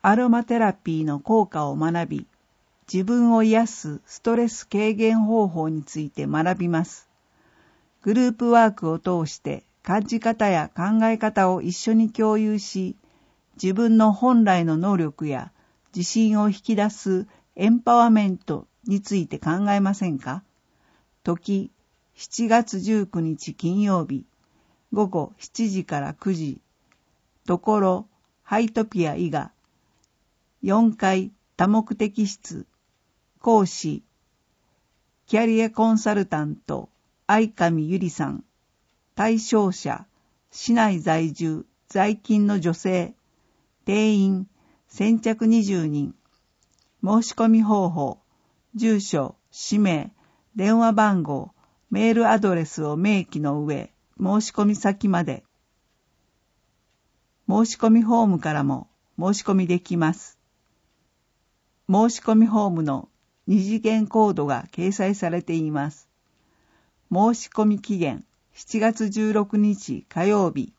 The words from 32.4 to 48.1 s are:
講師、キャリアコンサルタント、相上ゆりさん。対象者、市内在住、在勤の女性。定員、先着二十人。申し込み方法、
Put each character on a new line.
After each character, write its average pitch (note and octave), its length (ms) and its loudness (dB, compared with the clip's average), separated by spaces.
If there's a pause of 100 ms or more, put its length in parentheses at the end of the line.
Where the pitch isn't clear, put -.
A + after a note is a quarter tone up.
講 A3 280 4
師、 D3+ 360 -8 (1200)
キ - 100 -2
ャ A3+ 80 2
リ A3+ 180 2
ア A3+ 80 -2
コ A3+ 220 2
ン A3 60 2
サ G#3+ 160 -2
ル G3+ 100 0
タ D#3+ 200 -4
ン D3 120 -8
ト、 - 320 -10 (380)
相 A3 240 2
上 E3 360 0
ゆ F3+ 120 -2
り F3+ 100 -4
さ F3+ 200 -6
ん。 - 160 -10 (720)
対 A3+ 240 0
象 G#3+ 340 0
者、 - 340 -8 (440)
市 - 220 -4
内 G#3+ 280 2
在 D#3+ 340 0
住、 D#3+ 320 -6 (220)
在 G#3 280 0
勤 G#3+ 300 0
の G3+ 140 0
女 E3 120 0
性。 F3+ 420 -4 (680)
定 G#3+ 300 2
員、 F#3+ 340 0 (400)
先 A3 320 0
着 A3+ 260 -2
二 A3 180 4
十 F#3 220 -2
人。 D3 280 -4 (880)
申 G#3+ 180 2
し - 120 -8
込 A3+ 140 2
み A3+ 140 6
方 G#3 280 2
法、 C#3+ 320 -6 (520)